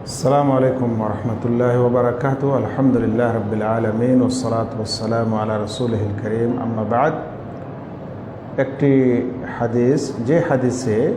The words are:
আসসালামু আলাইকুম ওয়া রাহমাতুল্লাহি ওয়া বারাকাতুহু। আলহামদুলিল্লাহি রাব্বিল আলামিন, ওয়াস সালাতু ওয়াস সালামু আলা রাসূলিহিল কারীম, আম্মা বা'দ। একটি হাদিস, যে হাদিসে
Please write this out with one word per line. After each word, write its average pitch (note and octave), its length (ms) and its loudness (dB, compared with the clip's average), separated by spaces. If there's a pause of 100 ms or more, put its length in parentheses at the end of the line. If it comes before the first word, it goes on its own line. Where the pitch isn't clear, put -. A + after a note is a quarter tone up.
আসসালামু C#3+ 540 2
আলাইকুম B2+ 440 2
ওয়া G#2+ 80 -2
রাহমাতুল্লাহি A#2+ 680 0
ওয়া B2 120 4
বারাকাতুহু। C3+ 640 2
আলহামদুলিল্লাহি A#2 800 2
রাব্বিল G#2 280 -2
আলামিন, A2+ 600 2
ওয়াস - 200 0
সালাতু A2+ 340 -2
ওয়াস G#2+ 240 -4
সালামু A2 380 0
আলা G#2+ 220 -2
রাসূলিহিল G#2 640 -2
কারীম, A2+ 380 0
আম্মা A2+ 280 -2
বা'দ। C3+ 240 2 (1500)
একটি C3+ 640 2 (380)
হাদিস, A#2+ 540 0 (140)
যে D#3+ 220 4
হাদিসে B2 680 0